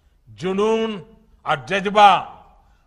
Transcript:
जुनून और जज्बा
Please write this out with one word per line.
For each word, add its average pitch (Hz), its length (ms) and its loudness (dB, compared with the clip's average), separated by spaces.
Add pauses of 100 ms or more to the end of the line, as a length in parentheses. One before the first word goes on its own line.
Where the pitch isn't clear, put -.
(280)
जुनून 202 880 -6 (300)
और 139 200 -4
जज्बा 196 720 2 (500)